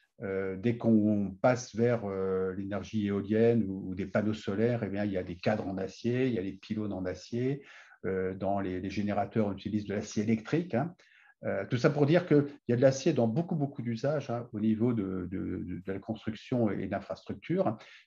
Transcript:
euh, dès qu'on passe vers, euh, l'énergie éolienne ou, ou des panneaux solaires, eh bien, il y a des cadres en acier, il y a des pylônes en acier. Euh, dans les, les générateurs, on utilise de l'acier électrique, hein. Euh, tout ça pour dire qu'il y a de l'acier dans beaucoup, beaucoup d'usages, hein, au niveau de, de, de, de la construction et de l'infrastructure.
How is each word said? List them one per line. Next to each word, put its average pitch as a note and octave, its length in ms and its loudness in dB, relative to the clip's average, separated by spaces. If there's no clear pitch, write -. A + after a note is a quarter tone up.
euh, F#2+ 340 -2
dès A#2 220 0
qu'on G#2 640 4
passe B2 340 2
vers, A2+ 300 2
euh, F#2+ 480 0
l'énergie G2 540 -4
éolienne G#2+ 600 4
ou, F#2+ 220 -6
ou F#2 60 -6
des F#2+ 100 -4
panneaux G#2+ 280 0
solaires, A2+ 500 0
eh G2 60 -4
bien, G2+ 140 -4
il G2+ 80 -2
y F#2+ 60 -4
a F#2 60 -2
des F2+ 120 -8
cadres G#2+ 320 -2
en F#2+ 100 -4
acier, A#2 500 -2
il A#2+ 60 0
y F#2+ 60 0
a F#2 40 -2
des F#2+ 100 -6
pylônes G#2 400 -6
en F#2 120 -6
acier. B2 580 -4
Euh, F#2+ 300 -2
dans G2 260 -2
les, F#2 180 -4
les G2 100 -4
générateurs, G2+ 580 0
on G2 40 -2
utilise G2+ 340 -4
de G2 100 -4
l'acier G#2+ 280 -2
électrique, A2+ 520 0
hein. D#3+ 200 -2
Euh, G2 260 -2
tout B2 80 0
ça C#3 140 4
pour D3 140 4
dire F3 200 4
qu'il D3 200 6
y A#2+ 40 2
a - 20 4
de A#2+ 60 2
l'acier C3+ 320 6
dans A#2+ 140 4
beaucoup, E3 280 0
beaucoup C#3 280 -4
d'usages, B2 480 -2
hein, A#2+ 200 -6
au G#2 80 -6
niveau A2 340 4
de, F#2+ 360 -2
de, F#2 380 -4
de, F2+ 180 -8
de F#2+ 60 -4
la G2 80 -6
construction A2+ 720 -2
et F#2+ 160 -4
de F2+ 40 -8
l'infrastructure. C#3 840 -4